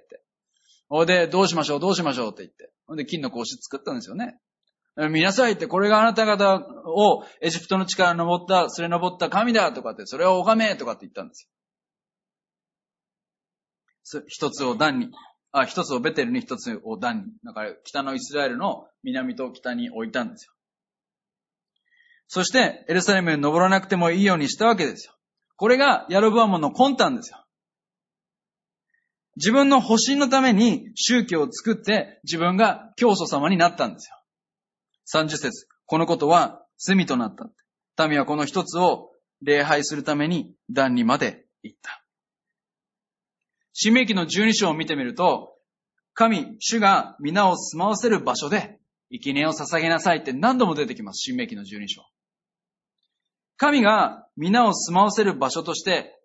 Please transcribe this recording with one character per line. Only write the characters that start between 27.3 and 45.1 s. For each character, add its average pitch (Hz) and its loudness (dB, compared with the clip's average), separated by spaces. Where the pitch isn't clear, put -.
よ。 - -20
自 156 0
分 277 6
の 269 6
保 220 2
身 254 2
の 277 2
た 269 4
め 254 4
に 202 2
宗 240 0
教 165 0
を 139 -2
作 - -2
っ - -4
て、 - -4
自 165 -6
分 175 0
が 196 0
教 226 4
祖 170 -4
様 147 0
に 190 2
な 170 4
っ 170 -16
た 135 -2
ん 98 -8
で - -20
す - -20
よ。 - -20
三 156 -2
十 151 -8
節。 - -8
こ 160 0
の 165 2
こ 165 0
と 147 0
は 165 2
罪 185 2
と 131 -2
な 117 -2
っ - -12
た。 - -6
民 147 0
は 135 2
こ 147 -4
の 147 -2
一 139 -4
つ 160 -6
を 170 0
礼 143 2
拝 147 2
す 151 -6
る 147 -6
た 151 -2
め 147 -2
に 180 -6
ダ 135 0
ン 123 0
に 120 2
ま 123 2
で 131 -4
行 104 -20
っ - -20
た。 - -16
申 220 2
命 247 4
記 226 0
の 180 0
十 175 0
二 220 4
章 214 2
を 156 0
見 156 -4
て 160 -4
み 139 -4
る 120 -6